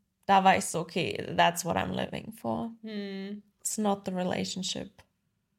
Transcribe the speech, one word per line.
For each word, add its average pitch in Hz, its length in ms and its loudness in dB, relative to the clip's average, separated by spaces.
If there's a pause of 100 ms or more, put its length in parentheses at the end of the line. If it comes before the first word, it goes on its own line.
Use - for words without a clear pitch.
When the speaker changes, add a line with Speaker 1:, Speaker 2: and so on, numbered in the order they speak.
(260)
Speaker 1:
Da 196 180 6
war 190 120 10
ich 190 100 0
so, 160 140 -2
"Okay, 170 560 -4
that's 170 280 4
what 165 120 0
I'm 185 160 0
living - 400 -4
for." 233 380 -4 (120)
Speaker 2:
Hm. 202 600 -8 (180)
Speaker 1:
It's - 180 -6
not 202 280 0
the 190 60 -2
relationship 185 920 -4 (560)